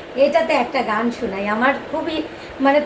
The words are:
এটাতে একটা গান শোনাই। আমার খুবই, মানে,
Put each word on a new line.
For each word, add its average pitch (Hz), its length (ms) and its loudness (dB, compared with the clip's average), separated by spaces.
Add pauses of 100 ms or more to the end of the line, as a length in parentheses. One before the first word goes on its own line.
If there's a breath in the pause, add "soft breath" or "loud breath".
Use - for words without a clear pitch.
(160 loud breath)
এটাতে 302 380 2 (100)
একটা 254 160 -2 (120)
গান 220 140 0 (120)
শোনাই। 202 280 -4 (100)
আমার 254 180 2 (180)
খুবই, 311 260 -4 (460 loud breath)
মানে, 285 220 6